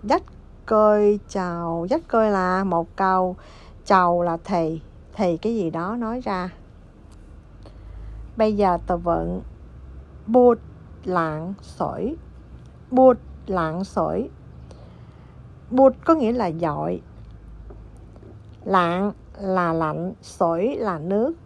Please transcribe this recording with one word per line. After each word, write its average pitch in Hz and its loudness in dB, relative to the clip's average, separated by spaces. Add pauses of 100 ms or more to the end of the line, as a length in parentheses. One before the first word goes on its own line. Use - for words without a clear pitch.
Dách 269 0 (440)
cơi 208 6 (100)
chào. 170 -4
Dách 330 -2
cơi 220 2
là 185 2
một 170 0
câu, 185 2 (480)
chào 175 4
là 170 0
thề. 165 -2 (360)
Thì 180 0
cái 226 -2
gì 170 -2
đó 175 -6
nói 233 -6
ra. 185 -6 (1900)
Bây 214 2
giờ 185 2
từ 180 0
vựng 170 -2 (840)
bụt 240 6 (460)
lạng 165 -2
sỏi. 214 -6 (760)
Bụt 254 8 (280)
lạng 175 -2
sỏi. 175 -2 (1400)
Bụt 262 8 (120)
có 330 6
nghĩa 240 2
là 220 0 (100)
dội. 165 -2 (1600)
Lạng 185 2 (260)
là 185 0
lạnh, 165 -2 (100)
sỏi 180 0
là 190 -4
nước. 202 0 (140)